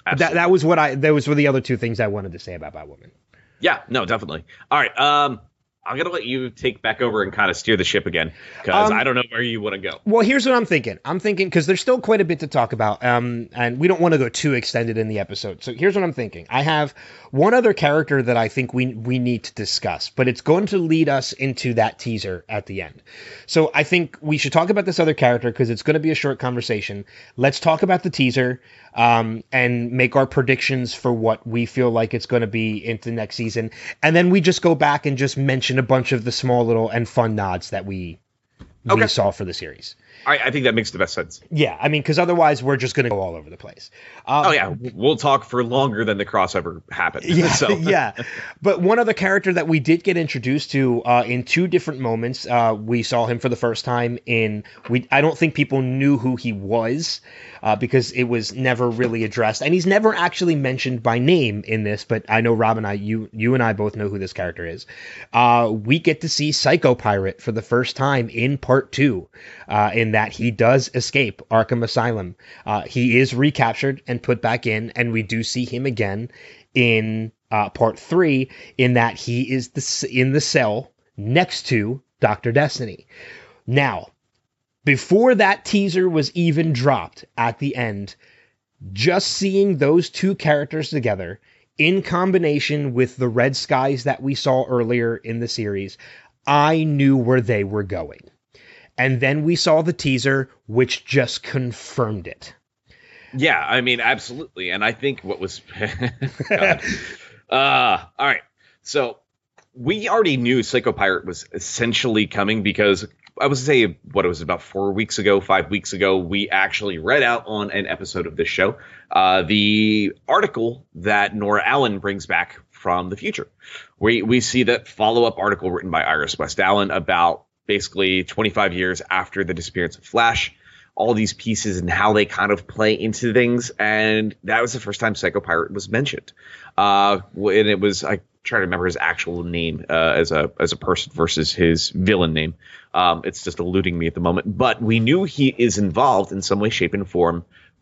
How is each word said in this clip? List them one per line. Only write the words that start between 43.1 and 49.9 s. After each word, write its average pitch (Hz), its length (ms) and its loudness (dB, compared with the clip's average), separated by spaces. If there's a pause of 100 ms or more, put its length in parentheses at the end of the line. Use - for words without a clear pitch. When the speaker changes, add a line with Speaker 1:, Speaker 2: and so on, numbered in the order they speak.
Speaker 2:
go 101 100 -2
all 90 140 -6
over 78 160 -16
the 87 60 -20
place. - 340 -20 (360)
Um, 147 200 2
Speaker 1:
Oh, 185 60 4
yeah. 98 180 2
W-, 120 240 -8
we'll 127 220 2
talk 139 280 2
for 123 200 -2
longer 120 400 0
than 104 140 0
the 101 60 -2
crossover 90 560 -2 (120)
happened. - 320 -4
<laughs> - 40 -8
Speaker 2:
Yeah, 170 200 4
Speaker 1:
So. - 220 2
Speaker 2:
yeah. 165 420 0 (500)
But 180 180 2
one 214 200 4
other 226 120 2
character 190 400 0
that 170 140 0
we 160 140 2
did 160 240 2